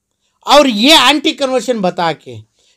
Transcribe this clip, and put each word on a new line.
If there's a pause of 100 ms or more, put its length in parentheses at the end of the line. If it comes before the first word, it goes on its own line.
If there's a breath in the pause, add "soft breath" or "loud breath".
(460)
और
ये
एंटी
कन्वर्शन
बता
के, (440)